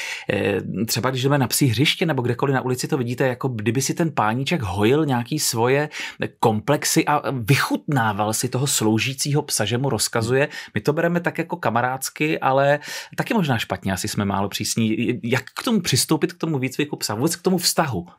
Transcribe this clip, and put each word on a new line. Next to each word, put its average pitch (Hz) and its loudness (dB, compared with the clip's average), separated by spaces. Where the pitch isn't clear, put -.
eh, 101 0
třeba 117 0
když 131 -2
jdeme 139 4
na 131 2
psí - 2
hřiště 135 2
nebo 135 0
kdekoliv 120 0
na 123 0
ulici 127 -2
to 156 0
vidíte, 123 0
jako 127 -2
kdyby 117 0
si 151 -2
ten 170 0
páníček 131 0
hojil 107 2
nějaký 131 0
svoje 131 2
komplexy 143 2
a 147 0
vychutnával 117 0
si 123 -2
toho 131 -2
sloužícího 131 0
psa, 113 -2
že 117 0
mu 135 -2
rozkazuje. 120 0
My 107 -2
to 147 2
bereme 170 2
tak 165 -2
jako 165 -4
kamarádsky, 127 -2
ale 139 4
taky 170 -2
možná 147 2
špatně, 95 -2
asi 98 -2
jsme 104 -2
málo 98 0
přísní. 110 0
Jak 120 0
k - -8
tomu 220 2
přistoupit, 160 0
k - -20
tomu 160 -2
výcviku 135 -2
psa, - -4
vůbec 143 0
k - -12
tomu 185 2
vztahu 143 0